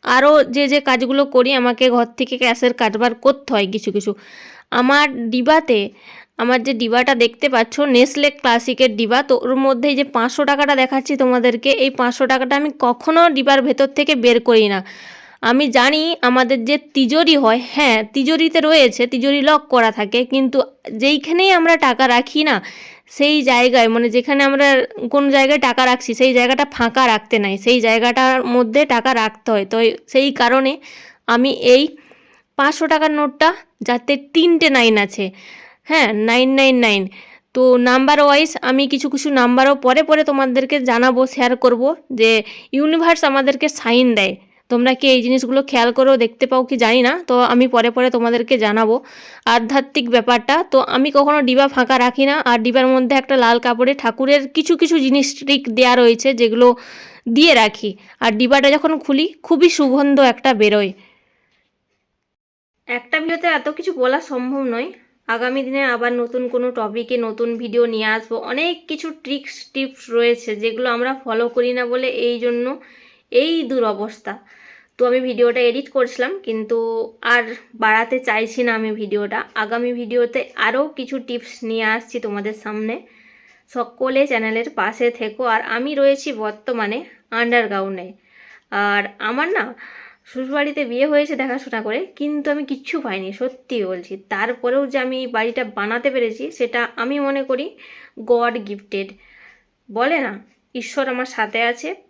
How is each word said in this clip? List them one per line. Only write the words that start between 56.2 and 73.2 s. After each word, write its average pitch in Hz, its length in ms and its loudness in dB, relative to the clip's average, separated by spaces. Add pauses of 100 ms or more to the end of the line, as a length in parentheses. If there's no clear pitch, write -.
যেগুলো 233 340 4 (600)
দিয়ে 294 280 4
রাখি। 214 340 0 (320)
আর 233 160 0
ডিবাটা 269 340 4
যখন 302 260 0
খুলি, 277 280 -2 (180)
খুবই 330 260 4
সুগন্ধ 277 480 2 (160)
একটা 269 200 -2
বেরোয়। 208 380 2 (2000)
একটা 240 320 -8
ভিডিওতে 330 280 -4 (100)
এত 262 180 -6
কিছু 349 160 -6 (100)
বলা 262 200 0
সম্ভব 262 420 -6 (100)
নয়। 247 140 -6 (400)
আগামী 247 360 -4
দিনে 269 180 -4 (140)
আবার 240 200 -2
নতুন 240 320 -4
কোনো 247 240 -4
টপিকে 233 460 -6
নতুন 233 400 -4
ভিডিও 233 280 -2
নিয়ে 220 220 -4
আসবো, 220 280 -6 (160)
অনেক 320 220 -4 (140)
কিছু 320 200 -10 (140)
ট্রিক্স 277 320 -10 (180)
টিপস 269 320 -10 (140)
রয়েছে 233 380 -2
যেগুলো 226 340 -6
আমরা 240 220 -4 (120)
ফলো 233 260 -4
করি 247 240 -2
না 247 120 -4
বলে 254 220 -4 (200)
এই 240 120 -2
জন্য 240 260 -4 (640)